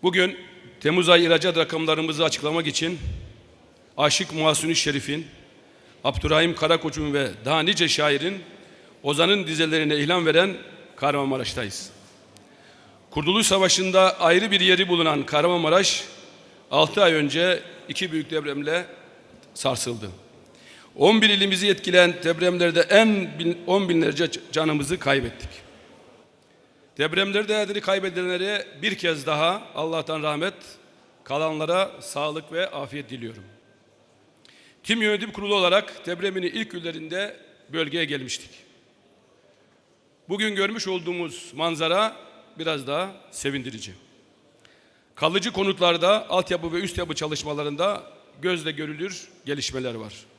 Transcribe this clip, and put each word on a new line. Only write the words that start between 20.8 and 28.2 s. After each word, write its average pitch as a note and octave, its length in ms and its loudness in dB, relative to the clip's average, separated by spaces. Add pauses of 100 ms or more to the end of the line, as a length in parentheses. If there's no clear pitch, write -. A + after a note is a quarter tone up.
On G#3 260 6
bir G#3+ 80 6
ilimizi G3 380 2
etkileyen F3+ 460 6 (100)
depremlerde E3+ 580 2
en G3 580 4
bin-, E3+ 180 0 (100)
on F#3+ 220 2
binlerce D#3+ 420 2
c-, - 100 -10 (100)
canımızı D#3 480 -2
kaybettik. C3+ 500 -2 (1500)
Depremlerde G3 560 0
hayatını G#3 280 -2
kaybedenlere F#3+ 840 -2 (140)